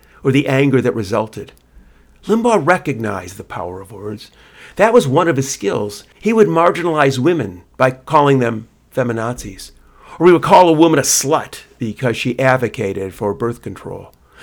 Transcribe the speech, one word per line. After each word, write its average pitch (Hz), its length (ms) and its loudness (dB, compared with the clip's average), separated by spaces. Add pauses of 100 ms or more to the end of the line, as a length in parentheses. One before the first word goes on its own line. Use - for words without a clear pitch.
(240)
or 135 80 2
the 139 160 2
anger 135 320 2
that 120 140 -2
resulted. 110 580 -6 (720)
Limbaugh 214 420 0
recognized 110 680 -4
the - 80 -16
power 92 380 -12
of 95 100 -20
words. 104 380 -14 (460)
That 226 180 4
was 233 120 6
one 160 220 2
of 151 80 0
his 135 140 -2
skills. 110 540 -6 (140)
He 220 140 -2
would 226 160 6
marginalize 165 680 0
women 123 460 -2 (120)
by 131 140 2
calling 143 480 2
them 117 300 -4 (220)
feminazis, 113 800 -6 (460)
or 160 80 4
he 180 60 10
would 160 100 4
call 180 280 6
a - 20 4
woman 156 260 4
a 135 40 0
slut - 580 -2 (180)
because 117 380 -4
she 123 220 -4
advocated 107 760 -2
for 104 220 -4
birth 120 260 -6
control. 92 540 -16 (280)